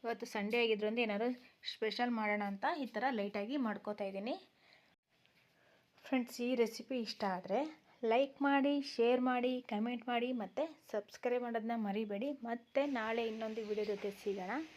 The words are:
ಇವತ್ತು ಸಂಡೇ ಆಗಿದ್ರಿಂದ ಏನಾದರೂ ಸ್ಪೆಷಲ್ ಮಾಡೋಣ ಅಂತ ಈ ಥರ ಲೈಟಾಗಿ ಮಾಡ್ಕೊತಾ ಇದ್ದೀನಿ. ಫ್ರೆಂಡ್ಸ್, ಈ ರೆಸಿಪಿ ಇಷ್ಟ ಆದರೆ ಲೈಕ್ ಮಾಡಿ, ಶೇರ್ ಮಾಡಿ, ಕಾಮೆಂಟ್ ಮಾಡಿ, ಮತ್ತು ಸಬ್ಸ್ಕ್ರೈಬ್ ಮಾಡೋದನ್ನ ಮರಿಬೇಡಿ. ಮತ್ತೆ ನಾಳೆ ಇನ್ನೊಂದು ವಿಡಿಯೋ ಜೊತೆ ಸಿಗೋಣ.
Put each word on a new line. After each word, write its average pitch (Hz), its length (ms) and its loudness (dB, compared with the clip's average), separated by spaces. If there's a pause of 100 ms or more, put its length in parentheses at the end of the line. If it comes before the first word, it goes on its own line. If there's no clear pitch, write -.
ಇವತ್ತು 233 220 -4
ಸಂಡೇ 220 380 0
ಆಗಿದ್ರಿಂದ 214 360 2
ಏನಾದರೂ 220 320 2 (420)
ಸ್ಪೆಷಲ್ 233 380 0
ಮಾಡೋಣ 208 320 2
ಅಂತ 202 220 -2 (120)
ಈ 277 80 -2
ಥರ 214 240 -2
ಲೈಟಾಗಿ 208 480 -2
ಮಾಡ್ಕೊತಾ 208 460 -2
ಇದ್ದೀನಿ. 196 320 -4 (1700)
ಫ್ರೆಂಡ್ಸ್, 247 360 -2
ಈ 247 140 2
ರೆಸಿಪಿ 233 440 0
ಇಷ್ಟ - 240 -4
ಆದರೆ 190 380 0 (440)
ಲೈಕ್ 262 360 4
ಮಾಡಿ, 277 400 4
ಶೇರ್ 247 400 4
ಮಾಡಿ, 247 400 2
ಕಾಮೆಂಟ್ 233 460 -2
ಮಾಡಿ, 240 240 0
ಮತ್ತು 262 440 -2 (160)
ಸಬ್ಸ್ಕ್ರೈಬ್ 240 520 -2
ಮಾಡೋದನ್ನ 233 320 -2
ಮರಿಬೇಡಿ. 208 560 0
ಮತ್ತೆ 240 540 -2
ನಾಳೆ 226 420 0
ಇನ್ನೊಂದು 220 340 -4
ವಿಡಿಯೋ 208 240 0
ಜೊತೆ 202 260 -2
ಸಿಗೋಣ. 196 400 -4 (260)